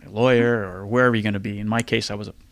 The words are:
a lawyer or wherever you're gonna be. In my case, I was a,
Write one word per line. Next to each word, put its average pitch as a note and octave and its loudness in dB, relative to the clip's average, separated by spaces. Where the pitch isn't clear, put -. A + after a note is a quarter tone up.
a - -20
lawyer A#2 2
or F#2 -10
wherever A#2+ 4
you're G#2+ 0
gonna G#2 -2
be. G2+ -8
In G#2 -6
my A2+ 0
case, A2 -2
I G#2 -8
was G#2 -10
a, - -16